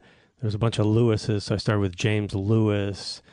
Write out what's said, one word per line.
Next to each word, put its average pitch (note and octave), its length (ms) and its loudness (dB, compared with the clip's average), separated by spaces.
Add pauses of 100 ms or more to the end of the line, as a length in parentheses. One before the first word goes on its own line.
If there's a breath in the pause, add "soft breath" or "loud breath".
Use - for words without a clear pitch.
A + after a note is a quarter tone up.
(400 soft breath)
there A#2 80 -4
was G#2 60 -4
a G#2+ 40 -6
bunch A2+ 200 0
of G#2+ 80 2
Lewises, G#2+ 580 2
so A2+ 100 -2
I G2 40 -2
started G#2 220 0
with F#2 160 -2
James G#2+ 380 -2
Lewis, G#2 880 0 (100 soft breath)